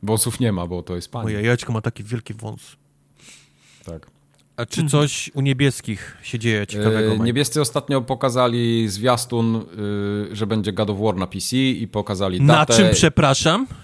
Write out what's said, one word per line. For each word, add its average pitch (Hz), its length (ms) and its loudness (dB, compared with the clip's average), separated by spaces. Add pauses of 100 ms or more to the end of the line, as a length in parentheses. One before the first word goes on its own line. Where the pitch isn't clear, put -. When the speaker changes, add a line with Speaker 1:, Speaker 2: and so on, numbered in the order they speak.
Speaker 1:
Wąsów 110 380 -2
nie 117 120 2
ma, 87 140 -4
bo 87 160 -6
to 90 140 -8
jest - 160 -10
pani. 123 120 -8
Speaker 2:
Moje 110 180 -4
jajeczko 120 300 0
ma 110 80 -2
taki 107 240 -8
wielki 110 300 -8
wąs. 110 420 -16 (1080)
Speaker 1:
Tak. 82 200 -16 (500)
Speaker 2:
A 117 100 -6
czy - 140 -6
Speaker 3:
Mhm. 160 80 2
Speaker 2:
coś 147 460 0
u 143 60 -4
niebieskich 135 840 -2
się - 160 -8
dzieje 110 280 0
ciekawego, 110 420 0
Speaker 1:
E, 110 40 2
Speaker 2:
Mike? 107 120 0
Speaker 1:
niebiescy 139 360 0
ostatnio 139 420 0
pokazali 120 840 0
zwiastun, 113 680 0
y, 104 800 -4
że 107 100 -2
będzie 104 260 0
God 104 180 0
of 98 100 -2
War 107 160 2
na 92 100 -2
P 98 140 -6
C - 160 -2
i 127 320 0
pokazali 98 520 -2
Speaker 2:
Na 143 140 8
Speaker 1:
datę 151 200 4
Speaker 2:
czym, 110 180 8
przepraszam? 160 760 4 (180)